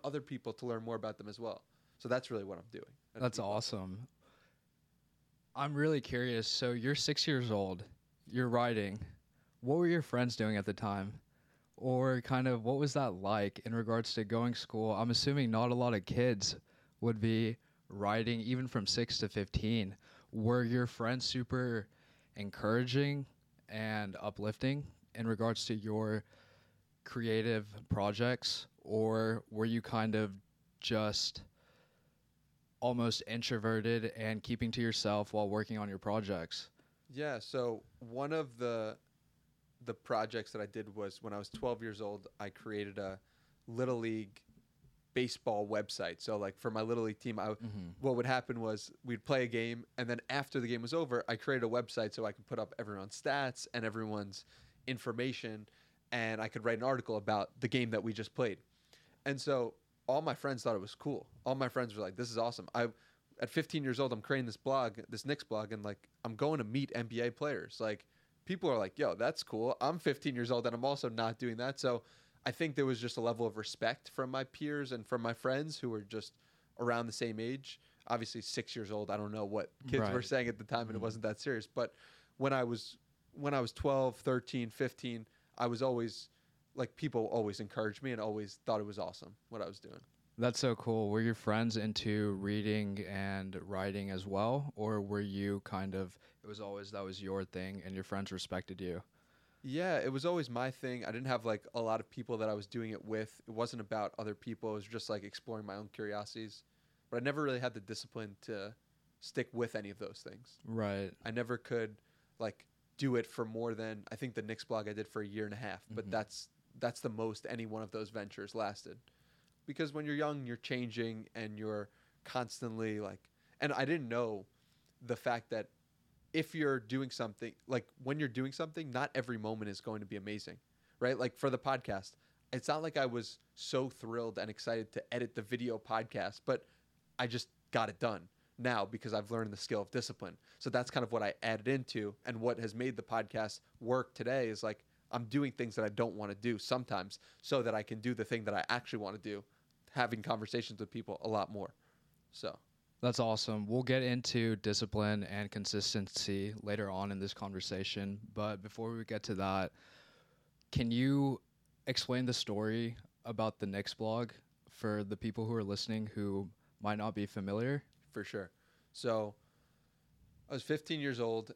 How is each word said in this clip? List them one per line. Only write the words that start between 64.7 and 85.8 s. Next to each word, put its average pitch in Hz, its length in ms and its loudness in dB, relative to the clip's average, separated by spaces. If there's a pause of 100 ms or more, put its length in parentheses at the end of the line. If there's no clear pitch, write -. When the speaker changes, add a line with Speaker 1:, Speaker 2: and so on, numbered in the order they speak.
Speaker 1:
this 110 160 -8
Knicks 139 200 0
blog, 107 280 -2
and, 107 100 -6
like, 101 260 -8 (160)
I'm 113 120 -4
going 151 220 2
to 117 60 0
meet 123 300 -2
N 117 120 -2
B 113 160 -2
A 120 100 2
players. 123 480 -4
Like, 107 240 -2 (400)
people 180 260 0
are 120 80 4
like, 98 200 -2
"Yo, 120 160 4
that's 117 280 0
cool." 117 380 0
I'm 160 180 2
fifteen 143 360 2
years 120 160 0
old, 120 160 4
and 117 80 0
I'm 117 100 0
also 139 240 2
not 113 300 0
doing 120 180 -2
that. 127 240 -2
So 123 220 2 (440)
I 127 60 0
think 156 240 0
there 139 100 4
was 127 140 2
just 120 160 -4
a 120 40 0
level 117 240 2
of 107 120 0
respect 113 580 -2
from 131 160 0
my 131 140 0
peers 143 480 -4
and 113 120 -4
from 123 160 0
my 117 120 2
friends 139 440 0
who 123 140 -2
were 110 120 -2
just 107 300 -8 (460)
around 120 300 2
the 110 40 -6
same 110 280 -2
age. 131 400 -6 (260)
Obviously, 117 340 -2
six - 360 -4
years 107 160 -6
old, 104 180 -2
I 101 60 0
don't 104 160 -4
know 107 120 -4
what 101 280 -2 (160)
kids 123 200 4
were 107 100 2
Speaker 2:
Right. 120 60 -2
Speaker 1:
saying 127 220 2
at 113 100 0
the 113 60 -12
time, 117 200 0
and 110 80 -6
it - 40 -6
Speaker 2:
Mm-hmm. 110 80 -4
Speaker 1:
wasn't 110 220 -2
that 107 160 -2
serious. 117 260 -2
But - 260 -2 (440)
when 135 160 2
I 131 100 4
was, 120 360 -2 (340)
when 143 200 -2
I 139 80 4
was 117 120 0
twelve, 135 420 4
thirteen, 123 560 0
fifteen, 120 560 -4 (320)
I 120 80 4
was 120 160 0